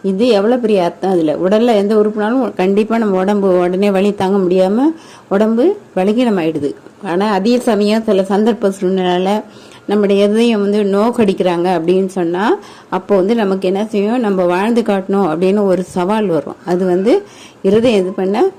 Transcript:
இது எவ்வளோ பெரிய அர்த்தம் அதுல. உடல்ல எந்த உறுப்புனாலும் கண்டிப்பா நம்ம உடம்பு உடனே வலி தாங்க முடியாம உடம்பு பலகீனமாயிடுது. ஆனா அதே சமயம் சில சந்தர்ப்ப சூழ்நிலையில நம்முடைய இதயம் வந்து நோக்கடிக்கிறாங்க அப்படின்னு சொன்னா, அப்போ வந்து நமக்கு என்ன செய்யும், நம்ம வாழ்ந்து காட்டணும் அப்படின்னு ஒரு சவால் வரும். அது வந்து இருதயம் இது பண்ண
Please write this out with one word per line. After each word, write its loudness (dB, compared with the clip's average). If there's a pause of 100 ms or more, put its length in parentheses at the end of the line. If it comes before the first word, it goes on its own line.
இது 0
எவ்வளோ 2
பெரிய 0
அர்த்தம் -4
அதுல. 0
உடல்ல 0
எந்த 0
உறுப்புனாலும் 0
கண்டிப்பா 0
நம்ம 0
உடம்பு 2
உடனே 0
வலி 0
தாங்க 0
முடியாம 2 (480)
உடம்பு 2 (200)
பலகீனமாயிடுது. 0 (280)
ஆனா -2
அதே 2
சமயம் 0
சில 0
சந்தர்ப்ப 0
சூழ்நிலையில 0 (440)
நம்முடைய 2
இதயம் 2
வந்து 0
நோக்கடிக்கிறாங்க 0
அப்படின்னு 0
சொன்னா, -2 (300)
அப்போ -2
வந்து 2
நமக்கு -2
என்ன -2
செய்யும், -2
நம்ம 0
வாழ்ந்து 0
காட்டணும் -2
அப்படின்னு 0
ஒரு 0
சவால் -2
வரும். -4 (100)
அது -2
வந்து 0 (400)
இருதயம் 2
இது -4
பண்ண -2 (140)